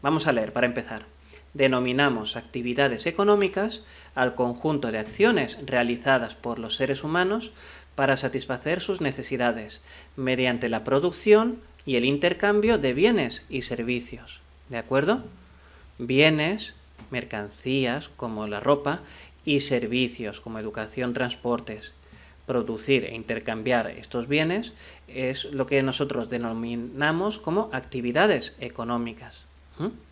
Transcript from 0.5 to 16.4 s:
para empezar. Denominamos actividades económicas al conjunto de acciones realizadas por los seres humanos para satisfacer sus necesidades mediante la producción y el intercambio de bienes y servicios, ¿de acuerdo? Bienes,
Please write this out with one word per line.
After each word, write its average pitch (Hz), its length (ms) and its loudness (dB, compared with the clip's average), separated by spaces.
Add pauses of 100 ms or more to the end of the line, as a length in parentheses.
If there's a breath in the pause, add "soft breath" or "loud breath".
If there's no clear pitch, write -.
para 123 140 2
empezar. 117 380 -6 (480 loud breath)
Denominamos 127 800 2
actividades 120 720 -2
económicas 202 760 2 (320 loud breath)
al 127 200 2
conjunto 123 560 0
de 110 80 -2
acciones 147 640 2
realizadas 120 720 2
por 117 240 -8
los 113 160 -6
seres 135 280 -2
humanos 180 500 0 (420 loud breath)
para 135 220 4
satisfacer 135 640 -4
sus 185 200 -4
necesidades 120 800 -2 (360 loud breath)
mediante 127 500 0
la 113 160 -2
producción 208 760 4 (240)
y 131 100 0
el 120 100 4
intercambio 208 720 2
de 131 160 2
bienes 170 540 2
y 127 140 -6
servicios, 120 800 -6 (280)
¿de 123 80 -8
acuerdo? 143 460 2 (760 loud breath)
Bienes, 151 760 2 (360)